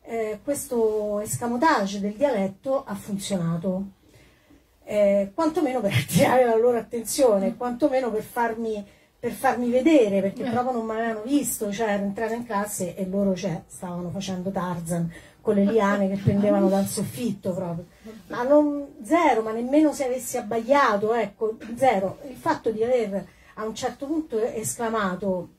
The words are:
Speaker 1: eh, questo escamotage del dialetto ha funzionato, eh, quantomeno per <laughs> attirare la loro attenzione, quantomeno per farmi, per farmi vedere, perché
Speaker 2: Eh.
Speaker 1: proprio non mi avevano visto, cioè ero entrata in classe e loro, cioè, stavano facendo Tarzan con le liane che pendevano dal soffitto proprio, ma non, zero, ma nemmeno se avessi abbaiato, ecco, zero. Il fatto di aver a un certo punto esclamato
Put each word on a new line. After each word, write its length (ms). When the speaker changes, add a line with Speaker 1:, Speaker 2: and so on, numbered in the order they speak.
Speaker 1:
eh, 380
questo 760
escamotage 800
del 140
dialetto 720
ha 100
funzionato, 920
eh, 500
quantomeno 460
per 120
<laughs> 20
attirare 500
la 120
loro 220
attenzione, 800
quantomeno 540
per 120
farmi, 600
per 140
farmi 380
vedere, 500
perché 240
Speaker 2:
Eh. 60
Speaker 1:
proprio 260
non 100
mi 60
avevano 320
visto, 480
cioè 180
ero 120
entrata 320
in 100
classe 520
e 100
loro, 300
cioè, 320
stavano 420
facendo 400
Tarzan 640
con 160
le 80
liane 440
che 140
pendevano 460
dal 180
soffitto 680
proprio, 340
ma 160
non, 500
zero, 380
ma 100
nemmeno 400
se 140
avessi 300
abbaiato, 760
ecco, 420
zero. 420
Il 80
fatto 340
di 140
aver 420
a 100
un 100
certo 320
punto 340
esclamato 1080